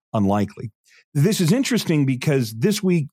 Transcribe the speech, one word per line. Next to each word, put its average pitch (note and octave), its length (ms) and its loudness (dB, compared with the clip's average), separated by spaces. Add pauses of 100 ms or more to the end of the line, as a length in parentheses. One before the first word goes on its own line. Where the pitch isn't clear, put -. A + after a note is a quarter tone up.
(140)
unlikely. G2+ 580 -2 (400)
This D3+ 260 2
is F3 140 2
interesting F#3+ 540 0
because B2+ 480 -2
this G3 280 0
week F3 300 0